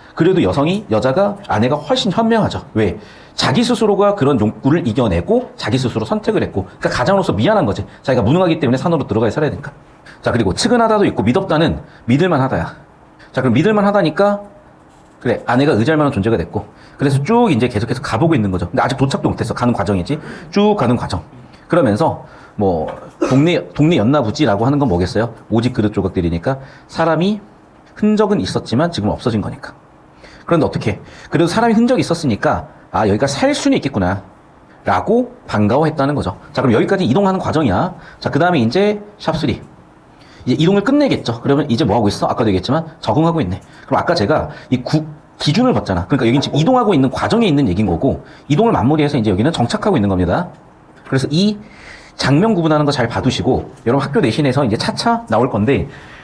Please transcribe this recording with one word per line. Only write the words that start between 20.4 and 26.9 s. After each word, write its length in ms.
쭉 260
가는 180
과정. 280
그러면서 580
뭐 380
동네, 400
동네 260
였나보지라고 680
하는 120
건 100
뭐겠어요? 440
오직 240
그릇 220
조각들이니까 640
사람이 520